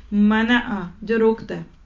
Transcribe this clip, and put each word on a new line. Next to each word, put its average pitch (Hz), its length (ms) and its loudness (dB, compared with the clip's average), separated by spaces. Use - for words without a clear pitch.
मना, 214 800 0
जो 220 160 -2
रोकता 220 360 0
है। 165 100 -10